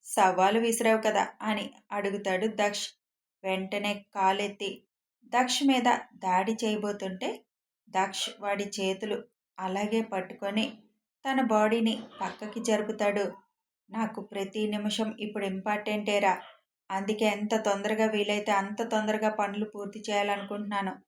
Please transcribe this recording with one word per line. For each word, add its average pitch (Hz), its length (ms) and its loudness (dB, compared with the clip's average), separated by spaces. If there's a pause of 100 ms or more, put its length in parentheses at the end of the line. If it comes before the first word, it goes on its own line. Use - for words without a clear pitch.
సవాలు 196 560 4
విసిరావు 226 380 4
కదా" 208 300 2 (140)
అని 214 280 -2 (220)
అడుగుతాడు 196 640 -2
దక్ష్. 202 360 0 (540)
వెంటనే 202 720 -2
కాలెత్తి 196 680 0 (420)
దక్ష్ 247 420 2
మీద 247 220 6 (260)
దాడి 190 380 2
చేయబోతుంటే 208 920 -4 (440)
దక్ష్ 196 420 -2 (100)
వాడి 202 240 -2
చేతులు 196 600 -2 (340)
అలాగే 202 440 0
పట్టుకొని 202 760 -4 (460)
తన 262 160 0
బాడీని 220 600 4 (180)
పక్కకి 214 400 -8
జరుపుతాడు. 208 640 2 (680)
"నాకు 214 300 -4
ప్రతి 196 480 -4
నిమిషం 208 520 -2
ఇప్పుడు 208 260 -4
ఇంపార్టెంటేరా, 208 960 0 (480)
అందుకే 202 340 0
ఎంత 214 300 2
తొందరగా 214 520 2
వీలైతే 208 460 0
అంత 202 380 0
తొందరగా 214 400 0
పనులు 208 340 -2
పూర్తి 208 360 -10
చేయాలనుకుంటున్నాను. 202 920 -2 (140)